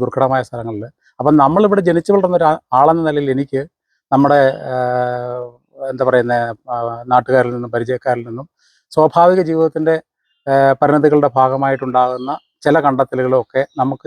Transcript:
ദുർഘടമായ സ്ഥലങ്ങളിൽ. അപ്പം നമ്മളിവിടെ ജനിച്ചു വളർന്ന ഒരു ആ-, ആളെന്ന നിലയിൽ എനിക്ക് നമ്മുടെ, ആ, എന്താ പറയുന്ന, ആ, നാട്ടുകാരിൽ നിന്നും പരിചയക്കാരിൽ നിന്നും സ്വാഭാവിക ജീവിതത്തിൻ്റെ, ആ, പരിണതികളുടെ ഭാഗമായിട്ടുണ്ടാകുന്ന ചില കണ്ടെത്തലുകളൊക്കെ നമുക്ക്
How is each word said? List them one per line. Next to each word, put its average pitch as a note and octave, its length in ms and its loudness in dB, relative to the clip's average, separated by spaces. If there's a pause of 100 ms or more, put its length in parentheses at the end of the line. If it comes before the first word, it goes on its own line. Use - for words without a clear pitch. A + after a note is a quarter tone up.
ദുർഘടമായ C3 460 -2
സ്ഥലങ്ങളിൽ. A2+ 360 -10 (340)
അപ്പം C#3+ 240 2
നമ്മളിവിടെ G3 460 2
ജനിച്ചു E3+ 240 0
വളർന്ന F#3 280 0
ഒരു E3+ 120 2
ആ-, D#3+ 80 -6 (180)
ആളെന്ന D#3+ 300 2
നിലയിൽ D3 280 -2
എനിക്ക് C3+ 240 -4 (520)
നമ്മുടെ, C#3+ 280 4 (320)
ആ, - 20 -6 (1160)
എന്താ C3 160 -4
പറയുന്ന, B2 240 2 (420)
ആ, A#2 380 -8
നാട്ടുകാരിൽ B2 440 2
നിന്നും A#2+ 200 -10
പരിചയക്കാരിൽ A#2+ 520 -4
നിന്നും A#2+ 200 -12 (460)
സ്വാഭാവിക E3+ 560 4
ജീവിതത്തിൻ്റെ, D#3+ 460 0 (540)
ആ, C#3 40 2 (280)
പരിണതികളുടെ D3 560 4
ഭാഗമായിട്ടുണ്ടാകുന്ന C3 1000 0 (260)
ചില D#3 220 2
കണ്ടെത്തലുകളൊക്കെ C3 800 -2 (120)
നമുക്ക് C3+ 280 -4